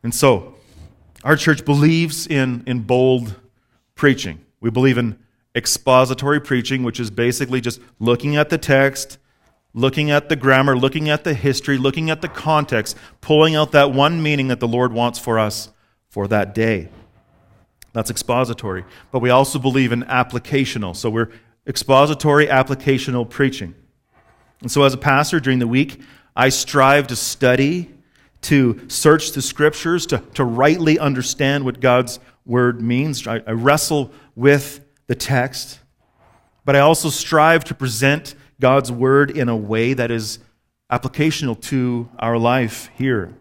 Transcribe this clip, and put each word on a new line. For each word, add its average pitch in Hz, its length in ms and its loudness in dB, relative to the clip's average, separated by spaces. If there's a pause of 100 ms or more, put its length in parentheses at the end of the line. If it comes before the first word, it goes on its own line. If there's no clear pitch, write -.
And 117 120 -6
so, 123 380 2 (680)
our 147 120 2
church 147 300 0
believes 151 640 0
in, 131 380 -2
in 123 160 -4
bold 123 540 0 (600)
preaching. 110 440 0 (220)
We 117 80 -2
believe 127 280 2
in 117 220 -4 (340)
expository 131 880 2
preaching, 131 440 -2
which 120 160 -6
is 117 100 -6
basically 120 500 -2
just 117 220 -8 (180)
looking 120 380 0
at 147 120 2
the 165 80 0
text, 135 600 0 (560)
looking 135 380 0
at 147 180 0
the 156 60 2
grammar, 135 420 4
looking 151 320 0
at 147 140 -2
the 160 100 -2
history, 135 440 -2
looking 135 320 -2
at 160 120 -4
the 180 60 -8
context, 147 680 -2 (240)
pulling 156 360 4
out 151 160 0
that 143 200 6
one 156 320 2
meaning 143 240 0
that 123 120 -2
the 120 80 -2
Lord 120 260 0
wants 117 260 -2
for 113 200 -2
us 107 300 -4 (380)
for 101 200 -6
that 101 260 0
day. 110 360 -2 (1040)
That's 113 180 -6
expository. 113 720 -6 (260)
But 131 80 -2
we 123 120 2
also 135 280 2
believe 127 320 0
in 120 120 -2
applicational. 123 920 -4
So - 140 -4
we're 113 220 -2 (340)
expository, 147 840 2
applicational 131 800 -2
preaching. 113 460 -4 (880)
And 120 100 -10
so 143 120 2
as 135 100 4
a 123 40 -10
pastor 147 420 0
during 131 200 0
the 120 80 0
week, 131 320 -2 (360)
I 127 140 4
strive 135 580 2
to 123 80 -6
study, 139 760 0 (500)
to 127 460 2
search - 440 2
the 139 100 -8
scriptures, 160 680 -2
to, 127 120 -2 (160)
to 139 80 -2
rightly 151 540 2
understand 139 680 -2
what 123 140 -6
God's 123 400 0 (260)
word 123 360 0
means. 123 460 -4
I, 113 180 -6
I 113 60 -8
wrestle 139 600 0 (240)
with 139 480 0 (240)
the 123 80 -2
text, - 640 -6 (880)
but 143 100 2
I 139 40 6
also 156 300 4
strive 160 560 2
to - 100 -10
present 135 600 -2 (240)
God's 131 320 2
word 135 400 2
in 123 180 -2
a 117 60 -2
way 110 380 -2
that 120 180 -2
is 110 280 -6 (520)
applicational 135 720 -4
to 123 460 -4 (100)
our 117 180 -2
life 117 580 -2
here. 113 460 -4